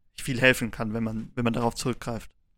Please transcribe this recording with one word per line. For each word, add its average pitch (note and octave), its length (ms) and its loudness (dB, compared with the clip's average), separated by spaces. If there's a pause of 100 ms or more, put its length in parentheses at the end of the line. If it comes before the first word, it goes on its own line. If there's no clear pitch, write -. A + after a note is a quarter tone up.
(160)
viel B2 240 -4
helfen B2 320 6
kann, A2 220 -6
wenn A2+ 100 -2
man, A2 320 -6
wenn B2 80 0
man A#2 100 2
darauf A#2 220 0
zurückgreift. - 560 -6 (260)